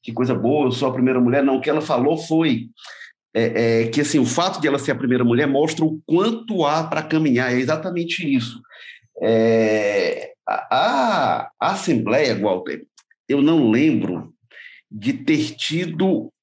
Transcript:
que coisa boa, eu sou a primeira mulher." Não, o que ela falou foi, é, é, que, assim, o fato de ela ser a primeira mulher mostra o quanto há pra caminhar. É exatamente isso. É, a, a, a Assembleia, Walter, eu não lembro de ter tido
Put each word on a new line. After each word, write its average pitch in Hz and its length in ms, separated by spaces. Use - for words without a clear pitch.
que 117 100
coisa 123 220
boa, 127 320
eu 123 60
sou 131 160
a 123 40
primeira 127 280
mulher." 123 220
Não, 135 140
o 127 40
que 143 100
ela 151 100
falou 147 380
foi, 160 500
é, 113 500
é, 117 40
que, 143 140
assim, 147 160
o 123 80
fato 170 340
de 151 80
ela 135 100
ser 143 140
a 123 40
primeira 123 280
mulher 120 220
mostra 151 380
o - 220
quanto 196 600
há 160 180
pra 156 180
caminhar. 131 500
É 123 60
exatamente 165 640
isso. 127 380
É, 107 1080
a, - 300
a, 185 840
a 170 140
Assembleia, 131 640
Walter, 95 460
eu 143 140
não 147 300
lembro 98 640
de 107 240
ter 135 420
tido 165 760